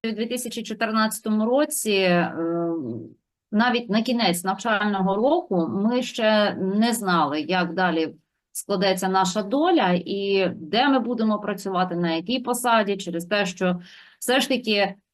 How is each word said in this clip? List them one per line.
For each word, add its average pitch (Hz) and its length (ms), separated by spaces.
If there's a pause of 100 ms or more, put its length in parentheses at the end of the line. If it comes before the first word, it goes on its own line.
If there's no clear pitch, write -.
У - 20
дві 214 140
тисячі 233 380
чотирнадцятому 220 800
році, 262 460
е, 180 420 (1160)
навіть 233 380
на 214 120
кінець 226 420
навчального 196 720
року 220 560
ми 220 320
ще 214 520
не 202 380
знали, 160 480
як 175 320
далі 165 420 (360)
складеться 190 560
наша 190 360
доля 277 480 (140)
і 196 500
де 214 320
ми 269 120
будемо 220 400
працювати, 185 560
на 175 160
якій 165 280
посаді, 233 580
через 170 280
те, 202 200
що 180 340 (400)
все 254 200
ж 254 100
таки 208 460 (180)